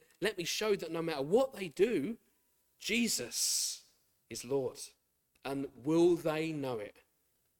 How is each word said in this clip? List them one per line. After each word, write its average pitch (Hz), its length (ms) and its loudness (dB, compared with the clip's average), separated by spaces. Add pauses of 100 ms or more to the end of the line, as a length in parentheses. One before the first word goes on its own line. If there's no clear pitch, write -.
(220)
let 202 160 0
me 175 60 -6
show 208 320 0
that 165 160 -8
no 165 100 -2
matter 160 200 -2
what 240 320 4
they 190 160 -8
do, 202 480 0 (640)
Jesus - 1000 -2 (480)
is 113 160 -10
Lord. 131 340 -2 (640)
And 139 320 -4
will 165 400 6
they 156 360 -2
know 135 260 -4
it? - 260 -10 (560)